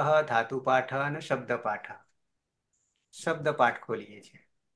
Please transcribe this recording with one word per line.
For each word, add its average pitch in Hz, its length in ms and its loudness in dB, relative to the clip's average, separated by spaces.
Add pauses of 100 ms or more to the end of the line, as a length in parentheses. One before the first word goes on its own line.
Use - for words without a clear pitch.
(260)
ધાતુપાઠ 131 680 0
અને 147 260 -4
શબ્દપાઠ. 117 720 -4 (1200)
શબ્દપાઠ 147 680 2
ખોલીએ 104 400 -8
છીએ - 220 -20 (340)